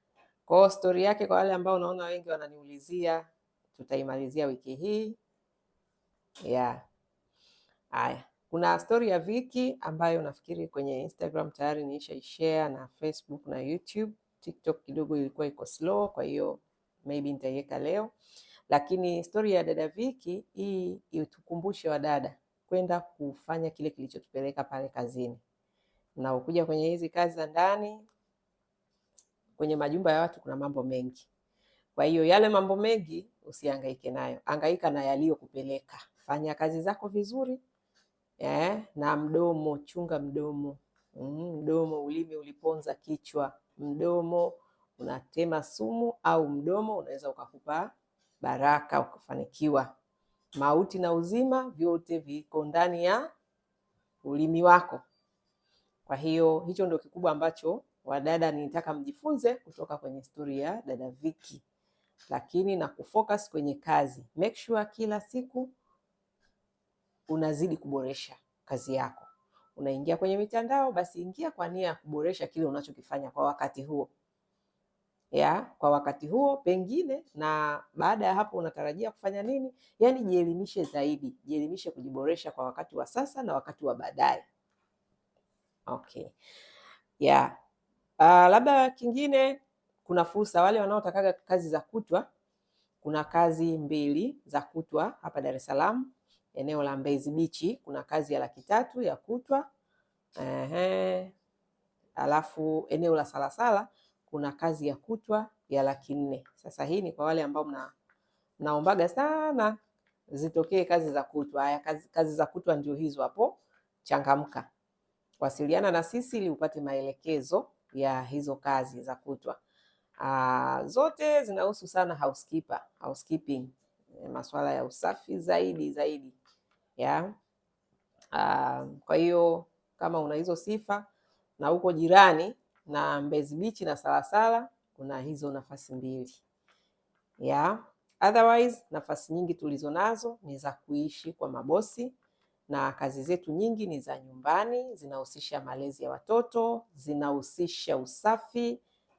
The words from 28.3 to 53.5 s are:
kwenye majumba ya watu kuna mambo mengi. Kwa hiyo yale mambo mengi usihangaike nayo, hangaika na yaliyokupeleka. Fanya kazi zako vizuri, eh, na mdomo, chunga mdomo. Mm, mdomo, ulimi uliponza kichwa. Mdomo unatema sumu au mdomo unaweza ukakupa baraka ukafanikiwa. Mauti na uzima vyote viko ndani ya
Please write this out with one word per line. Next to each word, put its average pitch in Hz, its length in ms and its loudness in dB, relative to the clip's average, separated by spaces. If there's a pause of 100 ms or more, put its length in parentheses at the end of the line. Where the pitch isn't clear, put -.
kwenye 151 180 0
majumba 156 360 0
ya 156 100 4
watu 170 180 -2
kuna 135 160 -10
mambo 139 280 -6
mengi. 127 440 -6 (680)
Kwa 143 100 2
hiyo 160 200 4
yale 208 240 8
mambo 190 260 4
mengi 196 540 -2 (160)
usihangaike 135 680 -6
nayo, 127 340 -6
hangaika 156 440 0
na 143 140 0
yaliyokupeleka. 139 960 -2 (180)
Fanya 151 400 -6
kazi 160 260 -2
zako 202 260 -4
vizuri, 247 520 -4 (800)
eh, 165 460 -2 (120)
na 147 220 0
mdomo, 156 600 0
chunga 160 420 -6
mdomo. 143 580 -6 (380)
Mm, 156 460 -10
mdomo, 156 440 0
ulimi 156 300 -6
uliponza 147 600 -4
kichwa. 147 580 -6 (240)
Mdomo 170 760 0 (460)
unatema 151 640 -2
sumu 226 500 -4 (100)
au 165 260 4
mdomo 185 480 -2
unaweza 139 320 -8
ukakupa 147 600 -6 (500)
baraka 143 580 2
ukafanikiwa. 139 960 -2 (600)
Mauti 156 440 2
na 170 140 2
uzima 247 560 0
vyote 170 500 0
viko 151 460 -6
ndani 170 400 0
ya 233 260 2 (920)